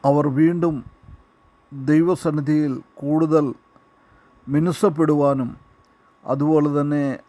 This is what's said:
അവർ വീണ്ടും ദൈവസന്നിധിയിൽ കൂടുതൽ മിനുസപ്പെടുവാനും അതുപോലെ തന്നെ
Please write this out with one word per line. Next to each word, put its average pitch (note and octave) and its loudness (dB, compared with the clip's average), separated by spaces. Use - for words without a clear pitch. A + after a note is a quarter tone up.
അവർ C#3+ 2
വീണ്ടും E3+ 2
ദൈവസന്നിധിയിൽ D3+ 0
കൂടുതൽ D#3 2
മിനുസപ്പെടുവാനും D3 0
അതുപോലെ D3 0
തന്നെ D3 -2